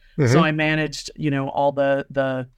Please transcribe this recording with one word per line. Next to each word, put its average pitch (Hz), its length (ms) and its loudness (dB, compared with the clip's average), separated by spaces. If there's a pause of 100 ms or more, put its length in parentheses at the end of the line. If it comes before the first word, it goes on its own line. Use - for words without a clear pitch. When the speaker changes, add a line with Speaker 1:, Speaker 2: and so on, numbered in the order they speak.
(180)
Speaker 1:
So 151 60 2
Speaker 2:
Mm-hmm. 127 160 6
Speaker 1:
I 156 120 4
managed, 156 640 -2
you 151 160 -2
know, 139 180 -2
all 143 220 0
the, 139 400 0
the 135 360 -2 (100)